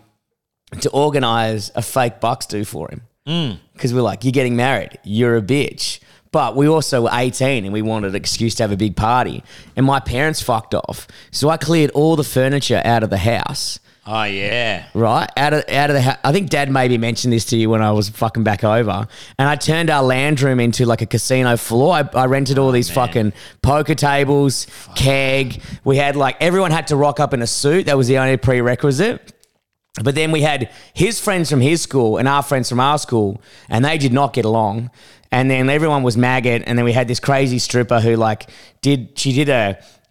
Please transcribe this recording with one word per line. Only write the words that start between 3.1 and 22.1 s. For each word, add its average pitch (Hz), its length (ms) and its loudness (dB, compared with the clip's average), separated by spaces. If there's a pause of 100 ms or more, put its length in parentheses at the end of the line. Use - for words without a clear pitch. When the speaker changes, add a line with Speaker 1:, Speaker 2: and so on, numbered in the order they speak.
Speaker 2:
Mm. 147 340 -6 (180)
Speaker 1:
'Cause 120 160 -4
we're 127 80 2
like, 104 240 -2
"You're 131 80 0
getting 123 240 0
married. 123 480 -2
You're 117 320 2
a 110 40 0
bitch." - 580 -4 (340)
But 127 240 0
we 143 100 4
also 143 360 2
were 113 100 0
eighteen 127 500 0
and 98 80 -6
we 107 100 -4
wanted 107 280 -4
an 92 60 -4
excuse - 400 -4
to 117 80 -2
have 104 100 0
a - 20 -2
big 95 220 -2
party. 110 440 0 (360)
And 131 80 2
my 135 160 2
parents 147 400 -2
fucked 110 340 -4
off. - 320 -8 (240)
So - 180 0
I 165 60 2
cleared 156 360 2
all 156 260 2
the 147 80 0
furniture 131 580 0
out 117 200 2
of 101 60 -2
the 95 100 0
house. - 600 -4 (280)
Speaker 2:
Oh, 107 160 -4
yeah. 104 600 -2 (100)
Speaker 1:
Right? 117 340 0 (100)
Out 147 160 2
of, 151 160 0
out 143 200 2
of 143 60 2
the 135 60 2
hou-, 127 240 0
I 139 80 2
think 185 180 0
Dad 143 180 0
maybe 127 280 2
mentioned 117 360 -2
this 113 120 0
to 117 120 -2
you 110 140 2
when 110 100 2
I 107 100 2
was 107 180 0
fucking 113 340 -4
back 104 220 0
over. 107 420 0 (320)
And 135 100 2
I 147 60 0
turned 160 340 0
our 143 140 2
lounge 131 400 2
room 131 160 2
into, 120 260 2
like, 117 160 0
a 110 60 -2
casino 123 500 0
floor. 135 380 2
I, 147 180 0